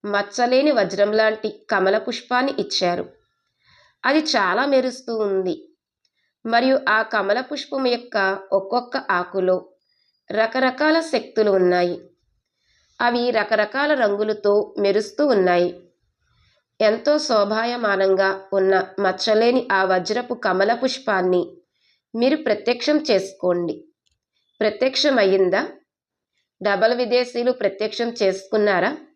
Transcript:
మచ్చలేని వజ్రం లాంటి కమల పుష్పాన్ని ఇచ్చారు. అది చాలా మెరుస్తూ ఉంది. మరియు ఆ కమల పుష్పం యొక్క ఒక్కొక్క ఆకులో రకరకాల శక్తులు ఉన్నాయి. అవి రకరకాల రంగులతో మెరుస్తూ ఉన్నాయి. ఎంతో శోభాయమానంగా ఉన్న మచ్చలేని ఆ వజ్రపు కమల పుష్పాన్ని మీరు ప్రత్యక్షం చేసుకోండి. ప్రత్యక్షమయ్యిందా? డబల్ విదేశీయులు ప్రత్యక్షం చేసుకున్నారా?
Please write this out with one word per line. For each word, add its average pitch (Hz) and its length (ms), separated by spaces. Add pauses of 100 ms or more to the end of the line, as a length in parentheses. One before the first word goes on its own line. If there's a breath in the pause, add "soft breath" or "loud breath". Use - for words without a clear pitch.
మచ్చలేని 247 720
వజ్రం 196 340
లాంటి 220 360 (220)
కమల 196 280
పుష్పాన్ని 247 600
ఇచ్చారు. 180 460 (1000 soft breath)
అది 285 160 (140)
చాలా 208 320
మెరుస్తూ 254 500
ఉంది. 190 380 (920)
మరియు 247 300 (120)
ఆ 214 140
కమల 214 380
పుష్పం 269 460
యొక్క 240 300 (360)
ఒక్కొక్క 240 440 (140)
ఆకులో 185 460 (760)
రకరకాల 262 720
శక్తులు 220 500
ఉన్నాయి. 180 460 (1040)
అవి 240 300
రకరకాల 220 640
రంగులతో 208 840
మెరుస్తూ 208 480
ఉన్నాయి. 180 440 (1080)
ఎంతో 226 380
శోభాయమానంగా 208 1120 (220)
ఉన్న 190 220 (260)
మచ్చలేని 226 720
ఆ 190 120
వజ్రపు 208 500
కమల 196 400
పుష్పాన్ని 190 680 (720)
మీరు 262 220
ప్రత్యక్షం 240 600 (140)
చేసుకోండి. 180 640 (840)
ప్రత్యక్షమయ్యిందా? 208 1000 (1000)
డబల్ 208 320
విదేశీయులు 247 580
ప్రత్యక్షం 214 580 (120)
చేసుకున్నారా? 196 720 (200)